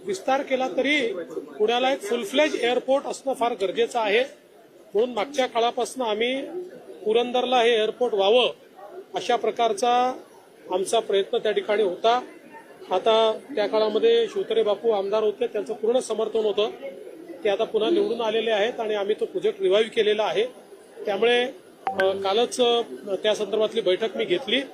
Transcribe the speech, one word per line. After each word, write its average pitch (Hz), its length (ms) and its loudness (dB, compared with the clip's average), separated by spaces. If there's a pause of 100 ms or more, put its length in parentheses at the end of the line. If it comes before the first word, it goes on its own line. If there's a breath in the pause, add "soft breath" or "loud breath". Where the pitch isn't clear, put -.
विस्तार 262 380 -2
केला 262 260 -2 (100)
तरी 269 300 2 (520)
पुण्याला 247 340 2
एक 277 80 -4
फुल 233 220 -2
फ्लेज 277 320 2
एअरपोर्ट 254 500 0
असणं 254 280 -6
फार 240 280 0
गरजेचं 220 380 0
आहे. 214 200 2 (720)
म्हणून 233 160 2
मागच्या 254 360 -2
काळापासून 233 640 -2
आम्ही 240 340 0 (640)
पुरंदरला 247 560 2
हे 233 140 4
एअरपोर्ट 214 380 0
व्हावं 208 380 4 (640)
अशा 185 200 0
प्रकारचा 240 760 2 (580)
आमचा 190 280 0
प्रयत्न 202 380 0
त्या 220 140 0
ठिकाणी 208 320 0
होता. 226 380 2 (680)
आता 220 480 2 (160)
त्या 208 120 -2
काळामध्ये 214 600 2
शिवतरे 214 360 -2
बापू 208 260 0
आमदार 202 340 0
होते, 214 240 -2
त्यांचं 214 260 -6
पूर्ण 233 260 2
समर्थन 220 400 -2
होतं. 214 300 0 (720)
ते 214 60 2
आता 196 140 0
पुन्हा 214 260 0
निवडून 349 320 2
आलेले 220 300 0
आहेत 220 280 0
आणि 214 160 -2
आम्ही 202 240 0
तो 226 60 0
प्रोजेक्ट 196 360 -2
रिवाईव्ह 208 300 4
केलेला 214 320 2
आहे. 190 220 0 (600)
त्यामुळे, 226 380 2 (440)
अ, - 120 -4
कालच, 196 600 2
अ, 233 200 4 (420)
त्या 214 120 2
संदर्भातली 214 460 0
बैठक 185 360 0
मी 220 80 0
घेतली 190 360 0 (120)